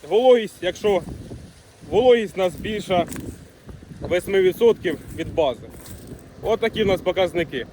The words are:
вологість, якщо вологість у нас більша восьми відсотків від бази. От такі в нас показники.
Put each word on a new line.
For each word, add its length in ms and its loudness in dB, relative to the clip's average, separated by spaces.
вологість, 520 4
якщо 400 0
вологість 480 4
у 20 -8
нас 160 0
більша 500 -2
восьми 400 0
відсотків 580 2
від 200 -8
бази. 260 0
От 180 0
такі 240 -2
в 40 2
нас 140 2
показники. 720 -2